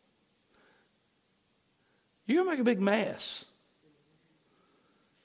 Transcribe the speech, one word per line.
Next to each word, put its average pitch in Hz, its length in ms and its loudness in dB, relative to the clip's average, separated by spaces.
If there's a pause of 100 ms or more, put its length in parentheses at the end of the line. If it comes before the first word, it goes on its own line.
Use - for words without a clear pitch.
(2250)
you're 320 180 2
gonna 370 80 0
make 294 80 0
a 240 60 0
big 220 160 2
mess. - 640 -2 (1800)